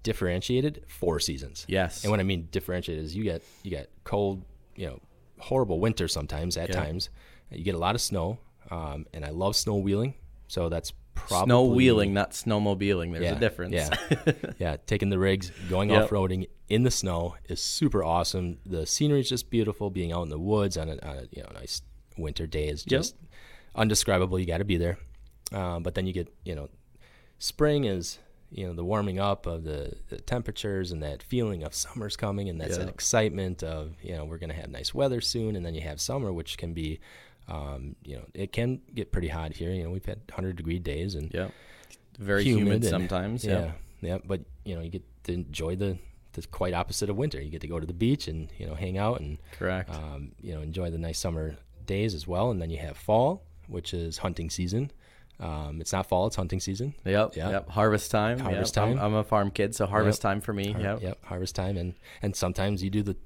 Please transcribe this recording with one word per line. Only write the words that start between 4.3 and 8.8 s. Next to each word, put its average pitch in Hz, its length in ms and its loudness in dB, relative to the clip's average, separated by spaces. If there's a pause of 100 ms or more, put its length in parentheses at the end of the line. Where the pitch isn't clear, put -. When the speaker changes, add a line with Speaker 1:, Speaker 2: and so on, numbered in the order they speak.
Speaker 1:
you 92 100 -6
know, 65 140 -10 (400)
horrible 101 400 2
winter 104 260 2
sometimes 78 500 -2
at 85 120 -2
Speaker 2:
Yeah. 92 80 0
Speaker 1:
times. 78 340 -2 (400)
You 82 140 -8
get 95 100 2
a 82 40 -2
lot 92 180 2
of 117 40 0
snow, 98 380 0 (320)
um, 78 420 -6